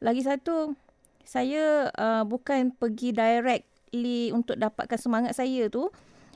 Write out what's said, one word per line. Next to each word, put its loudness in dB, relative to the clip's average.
Lagi 0
satu, -2
saya, 0
uh, 0
bukan 0
pergi -2
directly 2
untuk 0
dapatkan -2
semangat 0
saya 0
tu, -2